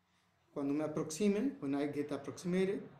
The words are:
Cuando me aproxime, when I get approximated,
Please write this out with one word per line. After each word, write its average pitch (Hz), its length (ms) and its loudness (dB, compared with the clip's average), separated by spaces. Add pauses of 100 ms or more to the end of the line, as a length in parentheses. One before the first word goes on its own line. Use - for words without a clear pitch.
(520)
Cuando 143 220 0
me 156 80 0
aproxime, 202 800 2
when 139 160 0
I 143 100 2
get 143 240 -2
approximated, 180 720 0 (180)